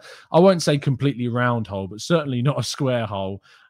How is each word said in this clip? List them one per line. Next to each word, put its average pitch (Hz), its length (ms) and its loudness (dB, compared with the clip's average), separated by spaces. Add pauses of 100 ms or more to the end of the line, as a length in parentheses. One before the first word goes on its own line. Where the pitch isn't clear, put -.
(300)
I 160 100 4
won't 185 220 6
say 147 160 2
completely 123 500 -2
round 120 380 0
hole, 98 220 -6
but 107 120 -14
certainly 143 400 0
not 135 180 0
a 120 40 -2
square 123 420 -2
hole, 98 380 -6 (260)